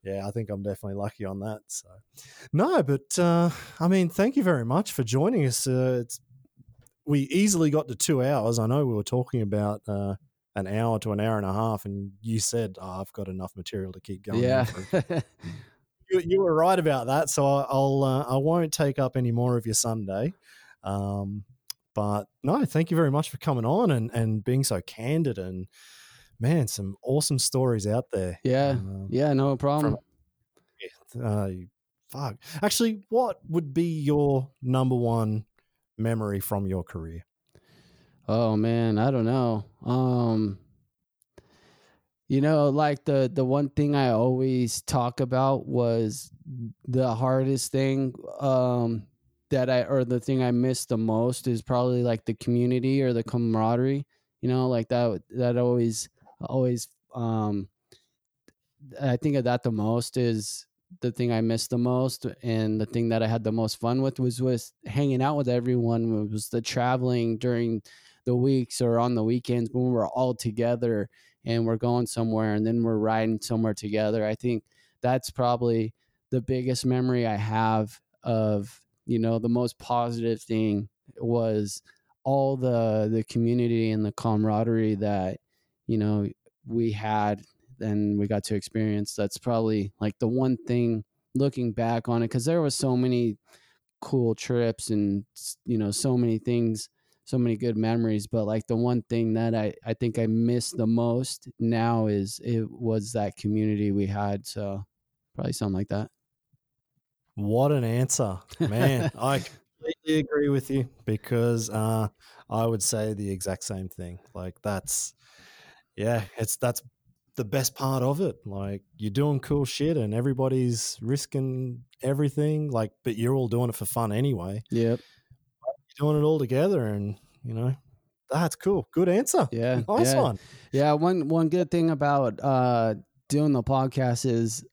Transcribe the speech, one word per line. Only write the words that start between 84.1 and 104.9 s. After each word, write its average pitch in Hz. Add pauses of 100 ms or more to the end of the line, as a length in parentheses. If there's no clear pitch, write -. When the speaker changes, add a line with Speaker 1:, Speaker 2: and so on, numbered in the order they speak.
Speaker 2:
camaraderie 110
that, 98 (460)
you 117
know, 104 (400)
we 113
had 104 (380)
and 104
we 104
got 104
to 110
experience. 104
That's 101
probably, 110
like, 107
the 117
one 131
thing 117 (300)
looking 127
back 117
on 117
it, 117
'cause 120
there 165
was 143
so 127
many 123 (640)
cool 120
trips 120
and 101 (120)
s-, - (100)
you 120
know, 104
so 123
many 117
things, 113 (360)
so -
many 120
good 117
memories. 110
But, 113
like, 110
the 117
one 120
thing 113
that 113
I, 107 (100)
I 117
think 117
I 113
miss 117
the 113
most 117 (100)
now 113
is 101
it 113
was 110
that 101
community 104
we 98
had. 101
So 98 (480)